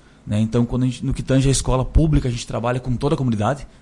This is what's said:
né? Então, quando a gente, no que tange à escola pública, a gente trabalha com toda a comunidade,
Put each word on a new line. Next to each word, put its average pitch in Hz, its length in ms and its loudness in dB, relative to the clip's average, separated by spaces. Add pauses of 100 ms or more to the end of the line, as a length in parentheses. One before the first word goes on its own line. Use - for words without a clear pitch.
(280)
né? 104 140 -2
Então, 117 240 2
quando 123 180 -2
a - 40 2
gente, 127 180 -4
no 135 80 0
que 127 100 -4
tange 135 240 2
à 139 40 4
escola 127 340 0
pública, 147 420 2
a 123 40 -2
gente 120 140 -6
trabalha 123 320 -2
com 127 200 -4
toda 143 180 0
a - 20 -6
comunidade, 123 480 -2 (160)